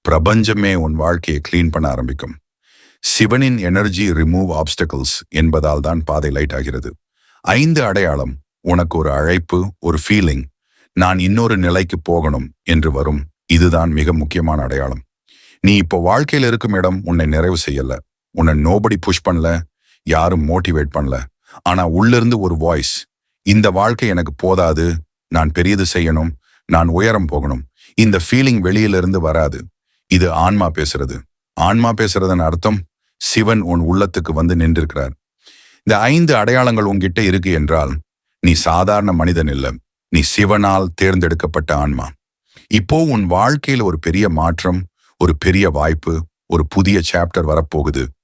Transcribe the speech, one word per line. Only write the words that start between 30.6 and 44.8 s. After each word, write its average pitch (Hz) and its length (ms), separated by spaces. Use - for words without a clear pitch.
பேசுறது. 69 520
ஆன்மா 113 400
பேசுறதன் 95 500
அர்த்தம், 85 400
சிவன் 110 420
உன் 87 220
உள்ளத்துக்கு 87 520
வந்து 85 220
நின்றிருக்கிறார். 78 560
இந்த 107 160
ஐந்து 151 360
அடையாளங்கள் 117 500
உன்கிட்ட 95 340
இருக்கு 92 320
என்றால், 76 460
நீ 87 140
சாதாரண 95 580
மனிதன் 82 360
இல்ல, 67 240
நீ 78 120
சிவனால் 98 480
தேர்ந்தெடுக்கப்பட்ட 80 800
ஆன்மா. 69 360
இப்போ 107 360
உன் 110 260
வாழ்க்கையில 123 520
ஒரு 87 180
பெரிய 98 300
மாற்றம், 85 560